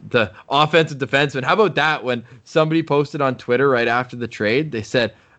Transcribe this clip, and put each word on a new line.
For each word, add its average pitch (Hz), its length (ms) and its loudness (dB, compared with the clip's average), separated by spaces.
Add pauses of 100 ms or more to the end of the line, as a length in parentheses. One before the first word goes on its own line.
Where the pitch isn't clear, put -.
(100)
the 110 200 2 (180)
offensive 151 500 2
defenseman. 135 440 -2
How 151 120 0
about 196 200 2
that 147 300 -2
when 120 200 -4 (200)
somebody 160 400 0
posted 147 360 0
on 131 160 0
Twitter 123 320 0
right 117 200 2
after 123 260 -2
the 120 140 -6
trade? 120 420 -2
They 117 120 -6
said, 117 300 -2 (260)